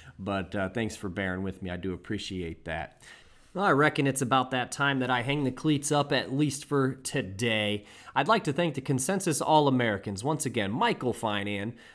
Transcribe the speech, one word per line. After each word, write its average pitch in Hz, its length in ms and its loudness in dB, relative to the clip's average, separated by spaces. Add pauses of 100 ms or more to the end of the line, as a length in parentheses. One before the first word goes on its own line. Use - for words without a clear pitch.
(180)
But, 95 360 -4
uh, 95 160 0
thanks 110 260 -4
for 98 140 -6
bearing 92 320 -2
with 95 180 -6
me. 95 80 -8
I 90 80 -6
do 90 160 -4
appreciate 90 720 -8
that. 80 380 -8 (520)
Well, 190 120 0
I 175 60 6
reckon 147 340 4
it's 135 160 0
about 127 300 2
that 127 200 -2
time 139 280 2
that 123 100 0
I 123 100 2
hang 143 240 0
the 127 60 2
cleats 143 420 0
up, 147 180 2
at 117 220 0
least 139 320 0
for 135 300 2
today. 107 880 -2 (320)
I'd 143 100 2
like 220 180 4
to 151 80 -2
thank 170 220 0
the - 60 -4
Consensus 151 640 0
All-Americans 123 840 2
once 147 220 -2
again, 104 260 -2
Michael 156 400 0
Finan 104 640 -2 (200)